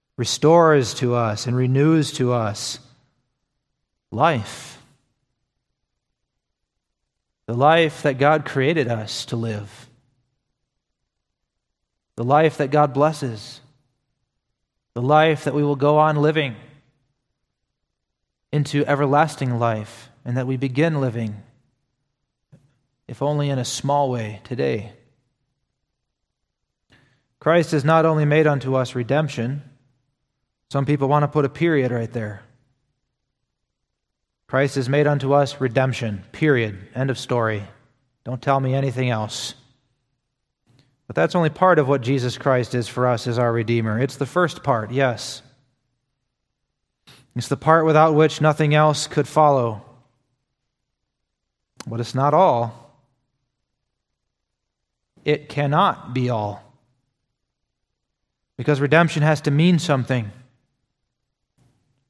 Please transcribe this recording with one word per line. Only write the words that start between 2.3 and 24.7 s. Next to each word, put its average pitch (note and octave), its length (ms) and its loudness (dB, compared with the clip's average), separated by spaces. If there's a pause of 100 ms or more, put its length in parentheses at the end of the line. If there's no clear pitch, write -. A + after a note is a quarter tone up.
us A2 460 -4 (1300)
life, B2 680 -2 (2750)
the A2+ 80 -6
life D3+ 480 4
that C3+ 160 0
God D3 280 4
created C#3 420 0
us A2 380 -6
to B2+ 100 -6
live, G#2+ 520 -8 (2250)
the A#2 100 -6
life D3 340 2
that C#3 120 -2
God D3 220 2
blesses, C#3 680 -4 (1300)
the A#2+ 100 -6
life D3+ 420 4
that C3 100 -2
we D3 80 0
will C#3+ 140 0
go D3 220 4
on D3+ 180 4
living D3 380 0 (2000)
into C#3+ 340 0
everlasting C#3+ 720 0
life, A2+ 520 -4 (140)
and A#2+ 120 -6
that B2+ 100 -2
we C3 120 -4
begin C#3 420 -2
living, A2+ 420 -6 (1700)
if A#2+ 140 -10
only D3 260 0
in C3+ 100 -2
a B2 60 -4
small C#3+ 460 -2
way, G#2+ 340 -6
today. B2 480 -4 (2500)